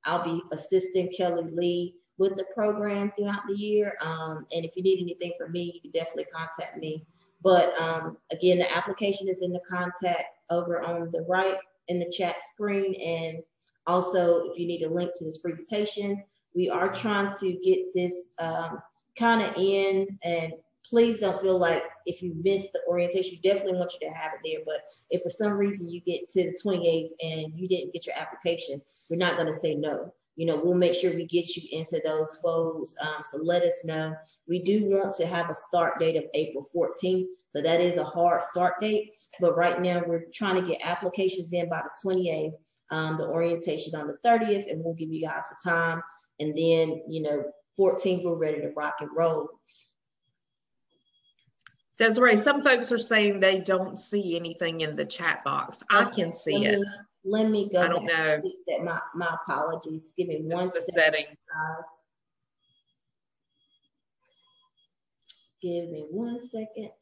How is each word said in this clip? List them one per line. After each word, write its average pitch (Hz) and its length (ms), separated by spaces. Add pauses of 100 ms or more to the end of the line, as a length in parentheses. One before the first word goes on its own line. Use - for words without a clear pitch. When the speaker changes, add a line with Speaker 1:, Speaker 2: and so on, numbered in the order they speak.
Speaker 1:
I'll 170 180
be 170 180 (120)
assisting 185 640
Kelly 170 340
Lee 175 440 (220)
with 190 200
the 190 160
program 208 640
throughout 202 300
the 196 80
year. 208 440
Um, 160 460 (100)
and 165 80
if 160 140
you 185 60
need 190 180
anything 175 360
from 165 140
me, 175 220
you - 80
can 147 100
definitely - 420
contact 160 440
me. 156 280 (380)
But, 180 380
um, 160 360 (140)
again, 175 280
the 175 140
application 196 540
is 185 140
in 180 100
the 180 160
contact 180 580 (260)
over 170 320
on 170 280
the 165 160
right 190 300 (300)
in 180 120
the 175 120
chat 175 240 (180)
screen. 196 480
And 165 420 (440)
also, 175 640
if 170 80
you 170 80
need 165 160
a 156 60
link 175 260
to 165 100
this 156 140
presentation, 202 840 (300)
we 180 160
are 190 240
trying 202 460
to 185 140
get 185 420
this, 180 180 (240)
um, 165 420 (360)
kinda 226 420
in, 196 680
and 165 300 (320)
please 233 340
don't 196 220
feel 185 160
like 165 260 (220)
if 175 160
you 175 120 (100)
missed 196 300
the 170 140
orientation, 175 440
we 190 180
definitely 190 300
want 175 140
you 156 140
to 156 60
have 156 200
it - 100
there. 160 220
But 156 180 (260)
if 185 140
for 180 60
some 208 240
reason 196 360
you 175 120
get - 280
to 185 140
the - 180
twenty-eighth 170 500 (100)
and 160 380
you 185 80
didn't 180 260
get 170 120
your - 120
application, 156 640 (280)
we're 165 80
not 175 200
gonna 160 220
say 156 160
no. 143 380 (240)
You 165 80
know, 160 100
we'll 170 200
make 180 180
sure 180 200
we 170 120
get 170 320
you 165 60 (140)
into 160 280
those 156 320
folds. 165 640
Um, 151 280
so 139 80
let 170 260
us 170 200
know. 156 320 (320)
We 175 160
do 208 220
want 196 300
to 165 100
have 170 240
a 156 40
start - 460
date 160 160
of 151 80 (100)
April - 380
fourteenth. 185 580 (220)
So 147 100
that 165 200
is 175 160
a 156 80
hard 170 400
start 180 340
date. 214 320 (300)
But 175 160
right 175 240
now 175 260
we're 165 260
trying 196 220
to 180 120
get - 200
applications 185 640
in 170 160
by 165 160
the 156 80 (100)
twenty-eighth, 165 540 (360)
um, 156 260
the 160 100
orientation 165 640
on 151 140
the - 160
thirtieth, 214 460
and 160 140
we'll 165 100
give 160 180
you 160 100
guys 160 280
the - 200
time. 165 320 (380)
And 151 180
then, 160 500
you 160 140
know, 147 220 (320)
fourteenth, 180 480
we're 170 120
ready 151 260
to 147 80
rock 151 320
and 147 140
roll. 160 340 (2500)
Speaker 2:
Desiree, 226 380
some 285 280
folks 247 280
are 233 60
saying 208 420
they 190 200
don't 190 400
see 190 360
anything 170 460
in 151 140
the 147 100
chat 156 380
box. - 480
I 208 140
Speaker 1:
Okay, 202 180
Speaker 2:
can 165 100
see - 240
Speaker 1:
let 208 160
Speaker 2:
it. 202 60
Speaker 1:
me, 202 60 (380)
let 214 240
me 208 240
go 180 100
Speaker 2:
I 170 80
don't 170 180
Speaker 1:
back 165 100
Speaker 2:
know. 156 160
Speaker 1:
and 151 100
fix - 120 (120)
that. 165 160
My, 170 160 (140)
my 165 320
apologies. 160 720
Give 175 100
me 156 100
Speaker 2:
It's 156 140
Speaker 1:
one 180 220
Speaker 2:
the 165 80
Speaker 1:
second, 170 140
Speaker 2:
settings. 151 420 (160)
Speaker 1:
guys. 160 320 (3750)
Give 170 300
me 151 180
one 233 300 (100)
second. 220 400 (120)